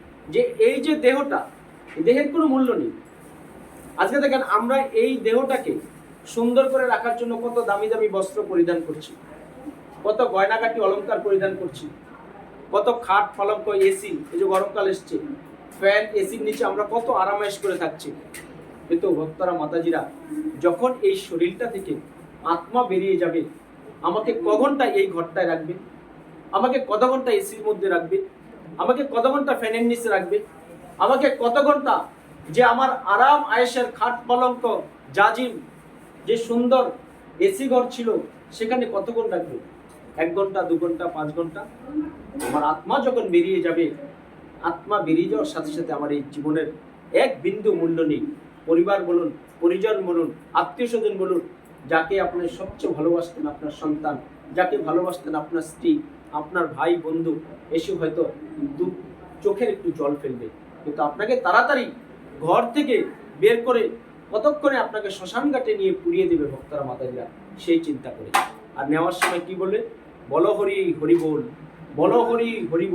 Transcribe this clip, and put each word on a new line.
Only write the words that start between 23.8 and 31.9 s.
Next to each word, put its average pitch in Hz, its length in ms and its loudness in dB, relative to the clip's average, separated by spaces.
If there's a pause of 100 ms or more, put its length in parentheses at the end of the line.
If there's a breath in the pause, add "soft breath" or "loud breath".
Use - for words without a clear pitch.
আমাকে 220 240 0 (140)
ক - 20 2 (140)
ঘন্টা 277 240 4 (140)
এই 190 160 4
ঘরটায় 170 360 -2
রাখবে? 160 220 -4 (840)
আমাকে 254 200 2 (120)
কত 214 120 0 (100)
ঘন্টা 254 280 0
এসির - 280 -6
মধ্যে 190 280 0
রাখবে? 170 220 0 (640)
আমাকে 247 200 2 (120)
কত 233 200 2
ঘন্টা 277 280 0
ফ্যানের 233 300 0
নিচে 233 240 -2
রাখবে? 190 220 0 (680)
আমাকে 262 240 4 (140)
কত 233 140 2 (120)
ঘন্টা 277 280 2 (600)